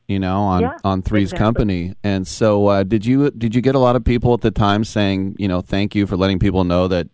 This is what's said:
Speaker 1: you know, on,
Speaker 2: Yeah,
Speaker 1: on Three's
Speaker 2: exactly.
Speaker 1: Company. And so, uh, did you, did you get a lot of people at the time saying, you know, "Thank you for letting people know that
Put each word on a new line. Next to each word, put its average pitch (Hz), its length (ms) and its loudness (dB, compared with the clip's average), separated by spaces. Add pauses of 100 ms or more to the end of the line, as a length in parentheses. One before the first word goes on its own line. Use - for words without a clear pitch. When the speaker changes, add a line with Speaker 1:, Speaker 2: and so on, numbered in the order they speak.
Speaker 1:
you 98 120 -2
know, 95 220 -2
on, 92 200 0
Speaker 2:
Yeah, 294 240 -4
Speaker 1:
on 95 160 0
Three's 101 320 -2
Speaker 2:
exactly. 101 120 -2
Speaker 1:
Company. 95 480 -2 (100)
And 95 220 -2
so, 101 420 2
uh, 98 160 4
did 98 220 -2
you, 135 260 2
did 113 220 -4
you 123 80 2
get 131 140 2
a 139 40 2
lot 123 180 4
of 117 80 -4
people 120 280 2
at 117 80 0
the 113 100 0
time 104 340 0
saying, 98 520 -2
you 101 120 -2
know, 90 120 0
"Thank 98 340 -4
you 101 120 2
for 98 80 -4
letting 95 240 0
people 92 240 0
know 90 240 2
that 87 260 -2